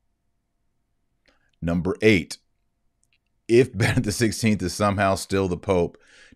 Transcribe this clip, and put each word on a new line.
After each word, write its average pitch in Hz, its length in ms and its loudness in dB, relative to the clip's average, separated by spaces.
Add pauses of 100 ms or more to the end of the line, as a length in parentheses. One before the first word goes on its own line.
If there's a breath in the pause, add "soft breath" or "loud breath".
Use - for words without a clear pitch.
(1600)
Number 85 400 -2
eight, 104 380 2 (1080)
if 120 240 4
<laughs> - 40 -12
Benedict 110 280 0
the 104 80 -4
sixteenth 107 500 -2
is 90 120 -4
somehow 98 400 0
still 95 340 -2
the 87 80 -4
Pope, 90 420 -2 (380 soft breath)